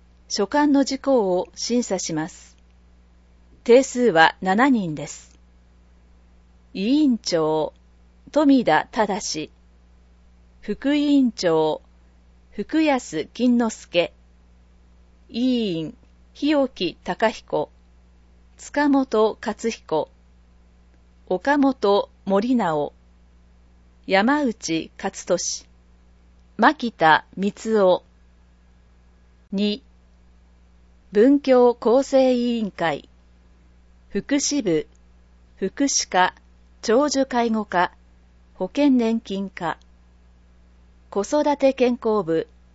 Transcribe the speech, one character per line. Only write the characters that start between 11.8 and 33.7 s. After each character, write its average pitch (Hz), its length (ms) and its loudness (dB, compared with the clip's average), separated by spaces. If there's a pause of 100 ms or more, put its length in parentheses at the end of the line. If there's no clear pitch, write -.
福 302 300 -2
安 247 500 -2
金 240 260 0
之 240 120 0
助。 - 420 -4 (1160)
委 233 440 -2
員、 160 240 -8 (380)
日 294 200 -2
置 247 480 -2
貴 220 280 -2
彦、 - 380 -8 (880)
塚 285 320 -2
本 226 560 0
勝 - 260 -6
彦、 - 380 -6 (1200)
岡 277 300 -2
本 220 520 0 (140)
森 208 300 0
直、 160 380 -2 (1120)
山 233 380 2
内 165 520 -6
勝 - 400 -4
利、 - 300 -8 (880)
牧 240 360 0
田 156 320 4 (120)
光 202 160 -4
雄。 208 500 0 (1500)
二、 208 320 -4 (1300)
文 269 280 4
教 247 340 4
構 247 300 2
成 262 300 2
委 240 240 -2
員 208 120 -6
会。 165 380 -6 (1000)